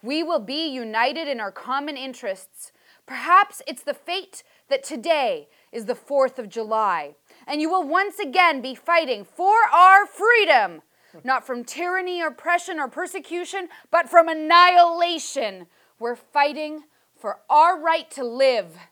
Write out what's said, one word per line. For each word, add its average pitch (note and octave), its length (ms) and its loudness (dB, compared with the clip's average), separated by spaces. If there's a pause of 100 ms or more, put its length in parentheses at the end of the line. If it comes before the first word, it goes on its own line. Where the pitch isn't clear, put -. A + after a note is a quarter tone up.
We D4 220 -4
will D#4+ 160 -2
be C#4 280 -6
united B3+ 600 -2
in C#4 120 -6
our D4+ 120 -6
common C#4+ 460 -8
interests. B3+ 720 -12 (340)
Perhaps E4+ 600 2
it's C#4+ 160 -12
the C#4+ 100 -8
fate F4+ 500 -10 (260)
that C4+ 140 -2
today B3 640 -2 (220)
is A3+ 140 -12
the A#3+ 100 -4
fourth C4 440 -2
of A3 100 -10
July, G#3+ 680 -4 (300)
and D4 140 -6
you D#4 100 -2
will F#4 180 0
once F#4 320 -2
again E4 420 2
be B3+ 140 -10
fighting C#4+ 500 -2
for F#4+ 300 0 (180)
our F#4+ 320 8
freedom, D#4 760 2 (420)
not C4 220 -2
from B3 200 -8
tyranny, F4+ 560 -6
oppression, F4 580 -4
or C#4 80 -4
persecution, F4 800 -10 (220)
but E4 200 0
from E4 200 6
annihilation. E4+ 1400 2 (320)
We're A#3+ 160 -8
fighting D4+ 680 -4 (340)
for - 220 -10 (100)
our D#4+ 300 4
right E4 320 -2
to C#4 120 -10
live A#3 540 0 (140)